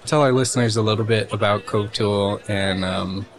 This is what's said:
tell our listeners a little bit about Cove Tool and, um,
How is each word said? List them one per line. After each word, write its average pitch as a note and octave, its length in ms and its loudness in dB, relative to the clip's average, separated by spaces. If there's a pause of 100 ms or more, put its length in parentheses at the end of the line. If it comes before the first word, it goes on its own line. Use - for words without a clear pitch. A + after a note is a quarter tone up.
tell D3+ 180 2
our C3 100 4
listeners A#2+ 420 2
a A#2 60 2
little G#2+ 240 0
bit A2 260 0
about G#2 360 0
Cove G#2 260 -2
Tool G2+ 560 0
and, G2 340 -2
um, F#2+ 440 -4 (120)